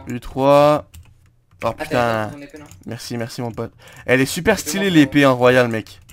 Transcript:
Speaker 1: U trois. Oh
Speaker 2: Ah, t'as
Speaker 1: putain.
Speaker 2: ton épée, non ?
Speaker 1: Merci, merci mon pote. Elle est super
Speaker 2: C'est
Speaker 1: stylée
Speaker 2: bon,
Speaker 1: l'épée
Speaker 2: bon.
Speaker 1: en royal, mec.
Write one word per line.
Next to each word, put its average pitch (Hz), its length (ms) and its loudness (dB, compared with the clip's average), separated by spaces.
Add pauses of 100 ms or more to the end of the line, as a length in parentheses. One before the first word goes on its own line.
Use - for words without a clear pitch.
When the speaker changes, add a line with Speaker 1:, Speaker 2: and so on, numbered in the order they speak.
Speaker 1:
U 120 120 -8
trois. 143 680 2 (760)
Oh 113 40 -2
Speaker 2:
Ah, 113 80 -6
t'as - 80 -12
Speaker 1:
putain. 113 480 -2
Speaker 2:
ton 143 80 -18
épée, 147 160 -20
non ? - 80 -20 (200)
Speaker 1:
Merci, 113 300 -12
merci 117 260 -10
mon 120 120 -8
pote. 117 180 -10 (340)
Elle 127 140 2
est 135 60 2
super 185 340 -2
Speaker 2:
C'est - 80 -10
Speaker 1:
stylée 196 220 -2
Speaker 2:
bon, 175 60 -2
Speaker 1:
l'épée 143 280 4
Speaker 2:
bon. 135 60 6
Speaker 1:
en 127 80 4
royal, 123 320 4
mec. 110 320 -8 (120)